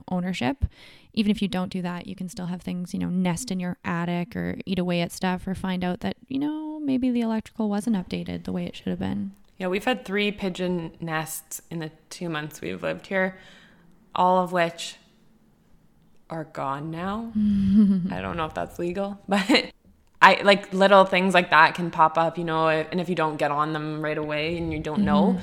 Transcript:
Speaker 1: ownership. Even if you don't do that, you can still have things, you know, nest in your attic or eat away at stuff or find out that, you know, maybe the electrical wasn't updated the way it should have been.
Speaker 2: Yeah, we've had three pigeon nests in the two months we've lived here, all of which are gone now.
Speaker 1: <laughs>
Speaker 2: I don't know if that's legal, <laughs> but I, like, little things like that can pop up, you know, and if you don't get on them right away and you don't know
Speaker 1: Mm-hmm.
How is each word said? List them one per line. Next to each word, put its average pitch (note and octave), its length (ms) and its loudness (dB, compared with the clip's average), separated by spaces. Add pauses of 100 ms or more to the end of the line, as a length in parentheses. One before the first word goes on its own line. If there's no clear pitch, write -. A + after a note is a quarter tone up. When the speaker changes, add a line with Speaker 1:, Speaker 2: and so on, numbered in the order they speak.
(100)
Speaker 1:
ownership. F3+ 540 -2 (480)
Even G#3+ 180 0
if G#3 120 0
you G3 60 0
don't F#3 220 -4
do F#3 120 -6
that, F3 240 -8
you F#3+ 100 -10
can F#3 120 -8
still F3+ 180 -10
have F3 160 -8
things, F3+ 320 -8
you F#3+ 40 -4
know, F3+ 120 -2
nest F3+ 400 0
in F#3 100 -4
your F3+ 240 -4
attic F3 500 -4
or F3 320 -4
eat F#3+ 120 -4
away F3 240 0
at E3+ 100 -4
stuff F#3 340 -4
or F#3+ 80 -4
find F3+ 300 -4
out F3+ 160 -2
that, - 160 -4 (100)
you C4+ 120 -6
know, D#4 420 -6
maybe C4 300 0
the A#3+ 100 0
electrical A3 480 -2
wasn't G3+ 280 0
updated F3 480 -6
the F#3 80 -6
way F3+ 120 -4
it - 100 -8
should - 140 -10
have F3+ 100 -2
been. G3 340 -6 (260)
Speaker 2:
Yeah, F#3 100 -4
we've G3 160 -2
had B3+ 200 -2
three G#3 280 0
pigeon F3+ 680 -4
nests D#3+ 600 -6 (100)
in E3+ 80 -8
the D#3 120 -8 (200)
two F3 200 -10
months D3+ 300 -8
we've F3+ 220 -8
lived E3+ 240 -6
here, F#3+ 320 -2 (760)
all F#3 280 4
of F3 100 -4
which E3+ 440 -2 (1300)
are D#3+ 140 -8
gone D3 460 -6
now. G3+ 440 -6
Speaker 1:
<laughs> - 20 -2 (760)
Speaker 2:
I F#3 100 -6
don't F#3+ 160 -4
know D#3+ 100 -2
if D#3+ 80 -8
that's F3 240 -6
legal, G3 460 -4
<laughs> - 40 -16
but G3+ 420 2 (500)
I, F3+ 220 8
like, G3 300 6
little F#3+ 320 8
things F#3 300 2
like F3+ 160 4
that D#3 240 8
can E3+ 160 -4
pop D#3+ 260 4
up, E3 220 0
you E3+ 60 -4
know, D#3+ 240 2
and D#3 300 0
if F3 120 -2
you F3+ 40 0
don't D#3 220 0
get D3 140 0
on D3+ 240 -2
them D3+ 280 -6
right D3+ 140 -2
away D3+ 400 -4
and E3 160 -4
you D3+ 60 -4
don't D#3 260 -2
know D3+ 300 4
Speaker 1:
Mm-hmm. F3+ 80 -4